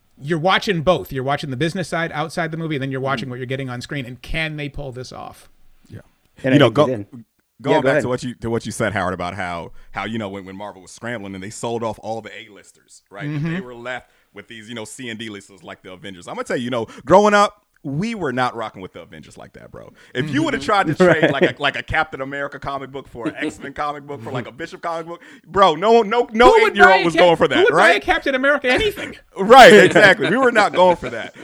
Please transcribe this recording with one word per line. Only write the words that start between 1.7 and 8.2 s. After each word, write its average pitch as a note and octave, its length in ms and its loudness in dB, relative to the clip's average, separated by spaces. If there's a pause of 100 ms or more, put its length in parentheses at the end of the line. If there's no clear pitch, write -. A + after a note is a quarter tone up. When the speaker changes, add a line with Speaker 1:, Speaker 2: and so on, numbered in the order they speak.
Speaker 1:
side E3 240 -6
outside D#3+ 380 -6
the D#3+ 60 -10
movie, D#3 200 -6
and C3 60 -6
then C3+ 80 -6
you're C3 100 -6
watching B2+ 300 -4
what B2 80 -10
you're B2+ 80 -10
getting C3+ 240 -6
on B2 100 -10
screen, C#3 260 -8
and B2 160 -16
can D#3+ 340 -6
they C#3+ 120 -8
pull C#3+ 240 -12
this B2+ 200 -14
off? - 360 -16 (400)
Speaker 2:
Yeah. - 120 -18 (420)
Speaker 3:
And - 40 -2
Speaker 2:
You C3 80 2
Speaker 3:
I D3 40 8
Speaker 2:
know, C#3 80 6
Speaker 3:
think A2 80 2
they C#3+ 80 4
Speaker 2:
go, D3+ 40 2
Speaker 3:
did. A2+ 240 -6
Speaker 2:
going - 680 -8
Speaker 3:
Yeah, D3+ 40 2
go - 20 0
Speaker 2:
back C3 100 2
Speaker 3:
ahead. D3+ 100 0
Speaker 2:
to B2 60 -4
what B2 140 -4